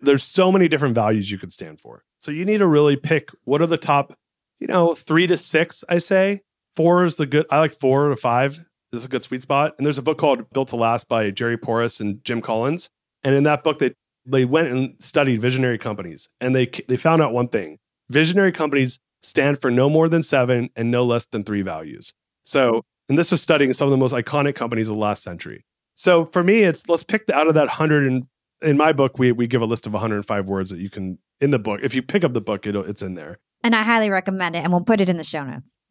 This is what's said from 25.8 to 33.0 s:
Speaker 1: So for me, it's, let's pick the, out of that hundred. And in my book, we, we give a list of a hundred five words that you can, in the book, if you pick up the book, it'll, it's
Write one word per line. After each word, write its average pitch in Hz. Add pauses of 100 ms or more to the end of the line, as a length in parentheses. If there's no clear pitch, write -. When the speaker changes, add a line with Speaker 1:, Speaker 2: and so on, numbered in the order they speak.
Speaker 1:
So 170
for 175
me, 208
it's, 170
let's 170
pick -
the, -
out 151
of 156
that 147
hundred. 151
And 127 (340)
in 151
my 156
book, 135
we, 127
we 117
give 117
a 113
list 113
of 107
a 101
hundred 107
five 101
words 95
that 90
you 98
can, 92 (220)
in 143
the 135
book, 104
if 120
you 127
pick 175
up 127
the 113
book, 104
it'll, 101
it's 101